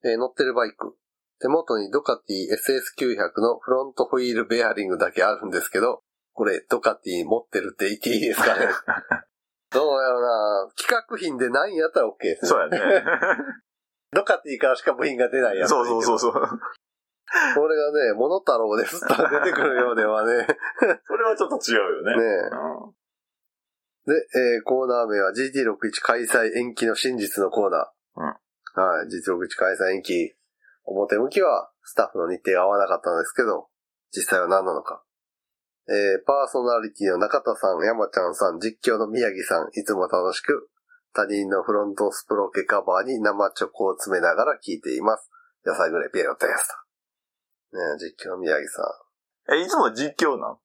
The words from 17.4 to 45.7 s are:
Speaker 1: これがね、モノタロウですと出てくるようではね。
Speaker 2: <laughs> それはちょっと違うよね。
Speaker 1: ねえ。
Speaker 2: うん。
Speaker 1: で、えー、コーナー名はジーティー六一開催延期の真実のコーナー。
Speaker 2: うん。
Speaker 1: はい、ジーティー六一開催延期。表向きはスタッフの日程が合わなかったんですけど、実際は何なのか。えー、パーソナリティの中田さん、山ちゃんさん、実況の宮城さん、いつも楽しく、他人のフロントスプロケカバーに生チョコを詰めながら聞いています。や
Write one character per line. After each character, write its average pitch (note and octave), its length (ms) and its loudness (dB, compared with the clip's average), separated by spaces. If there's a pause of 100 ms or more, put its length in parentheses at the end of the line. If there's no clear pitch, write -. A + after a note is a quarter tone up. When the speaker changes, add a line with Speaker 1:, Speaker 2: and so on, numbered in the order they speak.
Speaker 1:
こ D3+ 140 4
れ D#3 80 2
が D3 160 0
ね、 D3 220 2
モ B2 140 0
ノ F#3+ 120 0
タ B2+ 180 2
ロ A2 100 0
ウ G#2 80 2
で A2+ 80 0
す - 220 -8
と - 80 2 (160)
出 D3 120 2
て E3+ 100 2
く C#3 100 0
る C3 180 2
よ B2 120 2
う - 20 -2
で A2 100 2
は G#2+ 220 2
ね。 A#2 220 2 (320)
Speaker 2:
<laughs> G3+ 260 2
そ G#3 100 -2
れ A3+ 60 0
は A3 140 2
ち G3+ 80 -2
ょ - 20 -2
っ - 40 -8
と C#4+ 60 -2 (140)
違 A#2 60 2
う - 20 4 (200)
よ D2 40 -8
ね。 A2+ 140 0
Speaker 1:
ね A#2 80 2
え。 - 20 2 (220)
Speaker 2:
う - 400 -8
ん。 - 60 -20 (1120)
Speaker 1:
で、 D3 80 2 (200)
え B2 240 4
ー、 A2 60 -4
コ C3 200 2
ー B2 40 -2
ナ A#2+ 160 2
ー - 20 0
名 G#2 140 2
は F#2+ 120 2
ジ A#2+ 120 -2
ー C3+ 80 -6
テ C#3 80 0
ィ - 20 2
ー A#2 40 2
六 A2 200 -2
一 - 140 -4
開 A#2+ 220 2
催 A2+ 340 2
延 B2 180 -2
期 A#2 120 0
の A2 100 2
真 B2+ 220 -2
実 G2+ 220 -4
の F#2+ 100 2
コ G2+ 180 2
ー - 20 2
ナ D#2+ 220 -2 (240)
ー。 - 40 -12
Speaker 2:
う D#2 40 -4
ん。 - 580 -6
Speaker 1:
は E2 220 2
い、 D#2 40 -12
ジ F2+ 100 -10
ー - 40 -8
テ - 40 -6
ィ - 20 0
ー F#2+ 60 0
六 F2 120 -4
一 - 80 -12
開 F#2+ 200 0
催 F#2 200 0
延 F#2 80 -6
期。 F2 320 -2 (500)
表 G2+ 340 0
向 B2+ 100 0
き F#3+ 140 2
は C3+ 280 0 (140)
ス - 100 -18
タ G#2 100 2
ッ - 60 -6
フ - 80 -8
の E2+ 100 -2
日 F2+ 140 -6
程 F#2+ 140 2
が F2+ 60 4
合 F#2+ 60 4
わ G2+ 100 2
な G2 100 2
か F2+ 80 2
っ - 80 -6
た F2 100 0
ん E2 60 0
で - 60 -2
す - 60 -10
け C3 100 0
ど、 - 260 -2 (420)
実 - 240 -2
際 F#2 60 2
は F2 80 0
何 F#2+ 160 4
な F2+ 100 -2
の C#2+ 80 -4
か。 - 220 -12 (840)
え G2+ 300 2
ー、 - 60 -6
パ C#3 200 2
ー - 40 0
ソ B2+ 160 -2
ナ A#2+ 180 2
リ G#2+ 100 -8
テ G2+ 120 -6
ィ F#2+ 60 4
の F2+ 80 0
中 G#2+ 240 2
田 A2+ 120 0
さ F#2+ 200 2
ん、 E2 100 -2
山 A2 240 0
ち - 100 -2
ゃ F2+ 100 2
ん E2+ 60 -4
さ F#2+ 160 2
ん、 E2 80 -8
実 A2 360 -2
況 G#2 40 -2
の A2 80 0
宮 A2+ 240 0
城 F#2 140 -8
さ E2 180 0
ん、 - 60 -6 (100)
い G2+ 60 -6
つ G#2+ 100 -2
も F2+ 140 0
楽 F#2 260 0
し - 60 -4
く、 - 280 -2 (440)
他 G#2 140 2
人 G2+ 220 -2
の F#2+ 140 2
フ A2 100 -2
ロ G#2 140 2
ン G2 80 -6
ト G2+ 160 0
ス - 160 -12
プ A2 80 0
ロ G2+ 160 0
ケ F#2+ 140 -2
カ G2+ 180 0
バ F#2+ 200 2
ー B2 40 -4
に B2+ 140 -4
生 G2+ 320 0
チ - 120 -4
ョ - 80 -6
コ F#2+ 140 -2
を F#2+ 80 0
詰 F#2+ 220 -4
め F2 60 0
な E2+ 120 2
が G#2+ 100 2
ら C#3+ 140 -2
聞 - 160 -8
い D#2 60 -10
て B1+ 160 -4
い C2 60 -4
ま G#2+ 160 2
す。 - 120 -20 (360)
や F#2 80 0